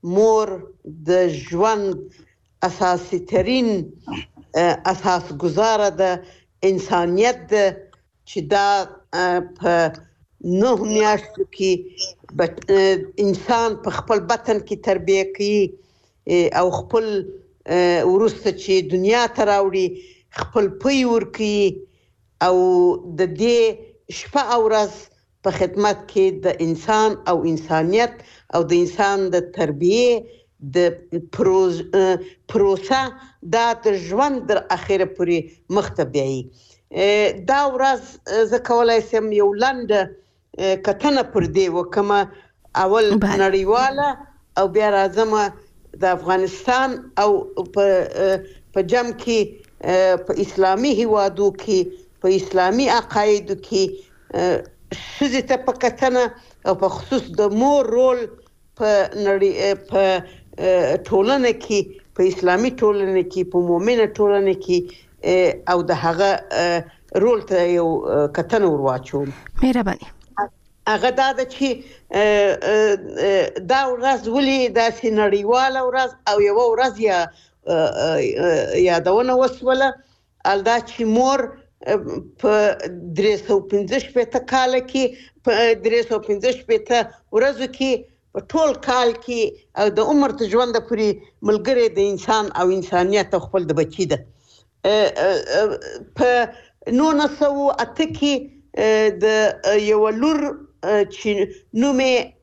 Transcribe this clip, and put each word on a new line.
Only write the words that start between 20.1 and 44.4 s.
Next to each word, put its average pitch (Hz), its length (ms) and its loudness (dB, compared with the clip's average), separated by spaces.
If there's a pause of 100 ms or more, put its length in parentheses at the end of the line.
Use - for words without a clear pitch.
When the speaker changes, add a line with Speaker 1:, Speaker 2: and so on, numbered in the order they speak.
Speaker 1:
خپل - 380 -2
پی 262 360 0
ورکوي 208 720 0 (680)
او 180 140 4 (400)
د 170 240 -10 (160)
دې 233 240 2 (500)
شپه - 300 -4
او 226 300 0
ورځ 214 220 2 (500)
په 190 80 0
خدمت 196 480 0 (160)
کې 190 160 4
د - 160 -6 (120)
انسان 208 580 0 (120)
او 170 140 0
انسانیت 165 680 0 (440)
او 170 80 2
د 165 100 0
انسان 190 580 0
د 180 60 0 (200)
تربیې 175 540 2 (500)
د 139 160 -6 (600)
پروز-، 180 460 2 (120)
اه، 185 220 4 (320)
پروسه 226 640 0 (300)
دا 233 300 0
د 226 200 0
ژوند 208 560 -2
تر 196 100 2 (120)
اخره 185 340 0
پورې 175 340 -2 (320)
مخ 196 240 -2
ته - 100 -2
بیایي. 135 460 -4 (420)
اه، 208 400 2
دا 254 300 0 (140)
ورځ، 262 260 0
اه، - 420 -2
زه 226 140 0
کولای 233 420 2 (100)
شم 220 220 -2
یو 202 220 4
لنډه، 226 480 0 (560)
اه، 190 160 0
کتنه 208 480 -2
پر 190 220 -2
دې 175 240 0
وکمه. 196 600 0 (480)
اول 202 380 2
Speaker 2:
بله. 202 220 0
Speaker 1:
نړیواله 220 720 2 (500)